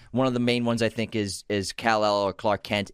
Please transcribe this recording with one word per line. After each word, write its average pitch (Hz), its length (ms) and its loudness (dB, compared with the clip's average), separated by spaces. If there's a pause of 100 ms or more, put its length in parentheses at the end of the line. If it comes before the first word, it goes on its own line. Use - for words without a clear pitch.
(120)
one 131 140 0
of 127 80 0
the 123 60 0
main 120 260 2
ones, 117 160 0
I 113 80 2
think, 110 260 -4
is, 101 340 -4
is 101 220 -2
Kal-El 107 520 2
or 98 100 0
Clark 101 300 -2
Kent 104 300 -2